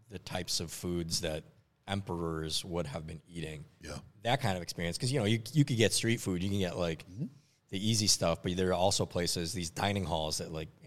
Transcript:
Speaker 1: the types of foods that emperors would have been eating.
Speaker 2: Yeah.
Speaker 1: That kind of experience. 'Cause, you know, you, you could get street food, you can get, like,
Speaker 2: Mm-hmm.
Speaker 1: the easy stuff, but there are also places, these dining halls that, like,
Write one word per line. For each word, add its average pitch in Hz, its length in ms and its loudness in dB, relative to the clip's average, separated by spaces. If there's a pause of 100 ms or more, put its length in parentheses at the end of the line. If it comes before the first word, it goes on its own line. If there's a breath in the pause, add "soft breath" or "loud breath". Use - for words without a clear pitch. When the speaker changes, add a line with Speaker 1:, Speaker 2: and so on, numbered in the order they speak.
Speaker 1:
the 95 100 -12
types - 400 -4
of 85 120 -6
foods 85 500 -2
that 78 220 -2 (440)
emperors 85 760 -2
would 85 240 -2
have 78 200 -8
been 80 200 -12
eating. 80 380 -8 (160)
Speaker 2:
Yeah. 73 160 -10 (260)
Speaker 1:
That 120 180 2
kind 98 140 2
of 87 80 -4
experience. 85 340 -2
'Cause, 127 140 -2
you 143 80 2
know, 104 60 2
you, 110 140 4 (140)
you 143 120 8
could 123 120 0
get 107 160 8
street 113 280 2
food, 90 220 0
you 101 60 0
can 101 100 2
get, 90 180 0
like, 85 320 0
Speaker 2:
Mm-hmm. 110 160 -6 (440 soft breath)
Speaker 1:
the 101 200 0
easy 107 180 4
stuff, 85 360 2
but 92 120 0
there 92 140 4
are 92 40 4
also 92 320 2
places, 87 480 -2
these 87 180 -4
dining 101 340 0
halls 78 320 -2
that, 85 140 -6
like, 78 180 -6 (180)